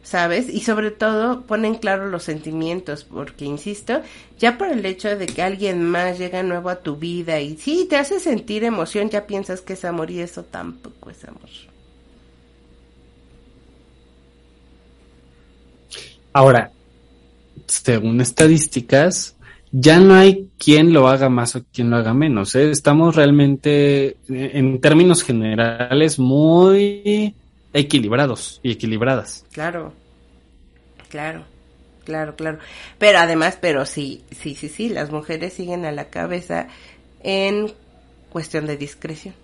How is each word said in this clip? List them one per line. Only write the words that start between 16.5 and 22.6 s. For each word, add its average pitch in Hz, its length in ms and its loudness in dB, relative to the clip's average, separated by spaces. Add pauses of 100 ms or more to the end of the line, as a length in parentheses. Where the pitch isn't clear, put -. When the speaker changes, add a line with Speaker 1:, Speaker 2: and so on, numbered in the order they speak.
Speaker 2:
según 113 540 -2
estadísticas, 151 1120 2 (380)
ya 147 280 6
no 190 140 10
hay 190 440 6
quien 156 340 6
lo 135 160 8
haga 135 200 4
más 120 280 0
o 123 160 -10
quien 120 180 -2
lo 120 60 2
haga 113 180 0
menos, 127 400 0
¿eh? 147 160 4